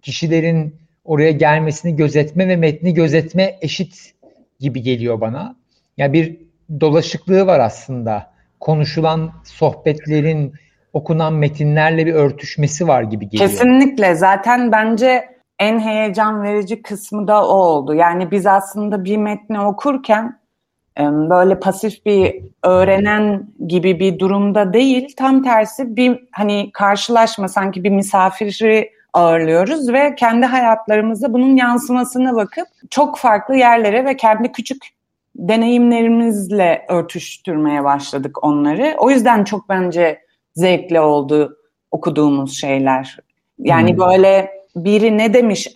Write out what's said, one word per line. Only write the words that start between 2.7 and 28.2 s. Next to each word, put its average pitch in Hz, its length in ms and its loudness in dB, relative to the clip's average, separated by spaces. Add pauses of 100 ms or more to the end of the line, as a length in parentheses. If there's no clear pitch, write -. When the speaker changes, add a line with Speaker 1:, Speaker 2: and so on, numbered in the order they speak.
Speaker 1:
gözetme 165 680 0
eşit - 520 -10 (480)
gibi 127 220 -6
geliyor 117 380 -4
bana. 147 360 -8 (400)
Yani 139 160 -2
bir 165 240 0 (440)
dolaşıklığı 175 680 0
var 165 140 4
aslında. 113 680 -6 (300)
Konuşulan 160 680 -2 (140)
sohbetlerin, 151 1080 -2 (400)
okunan 156 420 -2
metinlerle 151 720 0
bir 165 80 0
örtüşmesi 147 760 -2
var 127 140 4
gibi 104 260 -8
geliyor. 190 220 2
Speaker 2:
Kesinlikle. 247 640 4
Zaten 202 580 2
bence 226 560 2 (300)
en 220 220 0
heyecan 214 600 -2
verici 208 400 -4
kısmı 208 460 -8
da 208 200 4
o 156 40 0
oldu. 156 420 2
Yani 170 360 0
biz 196 160 -2
aslında 202 580 -2
bir 202 120 -2
metni 208 440 -6
okurken, 226 800 -2 (560)
em, 147 340 0
böyle 185 300 4
pasif 196 460 -4
bir 190 300 2 (260)
öğrenen 196 840 2 (200)
gibi 175 340 0
bir 185 180 0
durumda 202 540 0
değil. 254 440 0
Tam 262 260 2
tersi 226 540 -2
bir 247 220 2 (140)
hani 202 400 -4
karşılaşma, 208 760 0
sanki 190 360 -4
bir 202 60 0
misafiri 202 1000 0 (220)